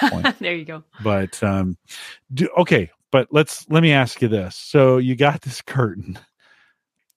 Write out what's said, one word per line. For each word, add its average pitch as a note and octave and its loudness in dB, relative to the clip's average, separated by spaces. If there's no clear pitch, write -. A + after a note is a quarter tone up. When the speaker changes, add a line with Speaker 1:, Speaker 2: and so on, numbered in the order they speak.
Speaker 1:
point. - -4
Speaker 2:
<laughs> - -18
There F3 -6
you D#3+ -10
go. D#3 -16
Speaker 1:
But, G2 -2
um, F#2+ -2
do, D#3 0
okay. C#3 2
But C3 4
let's, - 0
let D#3+ 4
me D#3 6
ask C3 0
you A#2+ 4
this. G2 -4
So C3 4
you B2+ 0
got C#3+ 0
this - -12
curtain. G2 -4